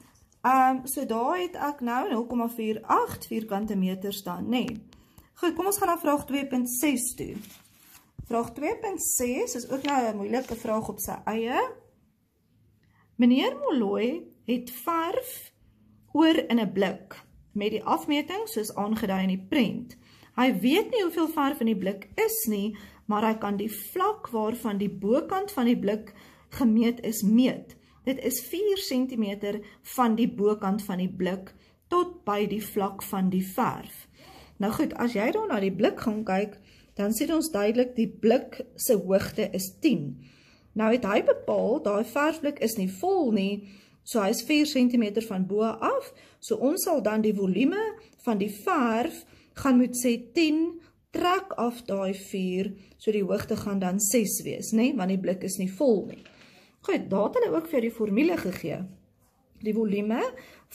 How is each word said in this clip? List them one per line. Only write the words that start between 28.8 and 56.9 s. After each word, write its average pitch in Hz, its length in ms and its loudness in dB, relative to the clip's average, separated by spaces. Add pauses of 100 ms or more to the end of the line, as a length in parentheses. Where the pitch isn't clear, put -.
sentimeter 214 800 -2 (340)
van 240 220 4
die 220 120 4
bokant 208 580 0
van 180 160 -4
die 185 100 -2
blik 185 400 -4 (400)
tot 349 320 0
by 208 240 0
die 196 160 -4
vlak 196 460 -2
van 190 220 0
die 185 120 0
verf. - 600 -4 (540)
Nou 202 160 2
goed, - 240 0
as 233 160 0
jy 208 180 2
dan 427 160 -2
na 247 100 0
die 196 140 0
blik 220 260 2
gaan 214 240 -2
kyk, 202 320 -2 (400)
dan 202 200 0
sien 302 180 0
ons 311 180 2
duidelik 254 440 2
die 226 120 2
blik - 520 2 (200)
se - 160 4
hoogte 190 600 0
is 190 120 -4 (160)
tien. 185 320 2 (600)
Nou 214 160 2
het 254 120 2
hy 202 220 2
bepaal, 214 580 2
daai 208 240 2
verfblik 294 560 0
is 226 140 -2
nie 185 100 0 (120)
vol 349 360 2
nie, 202 320 -2 (360)
so 220 180 0
hy 196 100 2
is - 160 -4
vier 302 200 4
sentimeter 240 600 2
van 185 180 -2
bo 208 200 0
af, 294 460 -2 (280)
so - 160 -2
ons 277 300 0
sal 320 180 2
dan 214 200 2
die 214 120 2
volume 233 460 2 (420)
van 214 160 0
die 208 120 -2 (120)
verf 269 600 0 (360)
gaan 254 200 6
moet 247 180 2
sê 240 180 2 (180)
tien, 320 460 2 (320)
trek 359 460 0
af 240 300 -2
daai 196 260 -2 (160)
vier, 190 420 -2 (240)
so - 160 0
die 202 140 0
hoogte 214 340 -2
gaan 202 220 -2
dan 185 180 0
ses 214 460 2
wees, - 260 -6
né? 240 240 4
Want 185 160 0
die 190 80 0
blik 185 240 -2
is 190 160 -4
nie 185 180 -2
vol 233 300 4
nie. - 140 -16 (580)
Goed, 247 300 -2